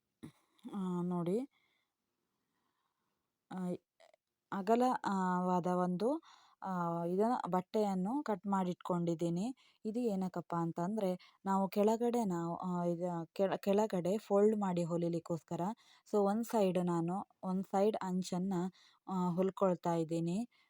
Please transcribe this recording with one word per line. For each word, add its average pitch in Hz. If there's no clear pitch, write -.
ಆ, 180
ನೋಡಿ, 180
ಆ, 185
ಅಗಲ, 214
ಆ, 185
ವಾದ 180
ಒಂದು, 180
ಆ, 170
ಇದನ್ನ 196
ಬಟ್ಟೆಯನ್ನು 196
ಕಟ್ 208
ಮಾಡಿಟ್ಕೊಂಡಿದ್ದೀನಿ. 175
ಇದು 220
ಏನಕ್ಕಪ್ಪ 190
ಅಂತಂದ್ರೆ 180
ನಾವು 196
ಕೆಳಗಡೆ 226
ನಾವು, 170
ಆ, 180
ಇದು 170
ಕೆಳ-, 196
ಕೆಳಗಡೆ 196
ಫೋಲ್ಡ್ 208
ಮಾಡಿ 185
ಹೊಲಿಲಿಕ್ಕೋಸ್ಕರ. 170
So 214
ಒಂದ್ 208
ಸೈಡ್ 190
ನಾನು, 175
ಒಂದ್ 190
ಸೈಡ್ 208
ಅಂಚನ್ನ, 185
ಆ, 180
ಹೊಲ್ಕೊಳ್ತಾ 180
ಇದ್ದೀನಿ. 165